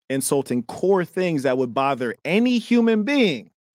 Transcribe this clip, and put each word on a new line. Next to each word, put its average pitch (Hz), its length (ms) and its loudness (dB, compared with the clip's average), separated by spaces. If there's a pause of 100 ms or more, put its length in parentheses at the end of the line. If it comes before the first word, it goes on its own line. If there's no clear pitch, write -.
insulting 131 560 -2
core 185 400 0
things 165 400 -2
that 131 120 2
would 127 160 -2
bother 135 520 -2
any 233 340 2
human 226 460 2
being, 214 460 0 (240)